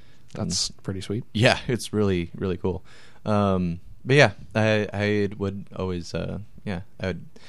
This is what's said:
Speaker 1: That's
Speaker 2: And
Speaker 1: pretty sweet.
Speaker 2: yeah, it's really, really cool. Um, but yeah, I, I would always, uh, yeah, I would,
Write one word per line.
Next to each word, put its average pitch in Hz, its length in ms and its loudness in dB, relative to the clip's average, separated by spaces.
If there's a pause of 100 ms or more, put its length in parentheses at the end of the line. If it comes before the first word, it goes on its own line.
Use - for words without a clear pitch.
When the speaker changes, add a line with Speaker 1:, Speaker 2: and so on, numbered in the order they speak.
(320)
Speaker 1:
That's 92 360 -2
Speaker 2:
And - 140 -14
Speaker 1:
pretty 95 180 -4
sweet. 104 220 -4 (100)
Speaker 2:
yeah, 107 340 6
it's 120 260 -4
really, 98 420 2
really 92 220 -2
cool. 92 260 -4 (420)
Um, 95 540 2 (260)
but 131 100 4
yeah, 127 160 10 (220)
I, 107 400 4
I 104 440 2
would 98 380 -4
always, 90 380 -4
uh, 90 260 -4 (240)
yeah, 98 180 -4 (180)
I 95 80 -2
would, 87 180 -4 (240)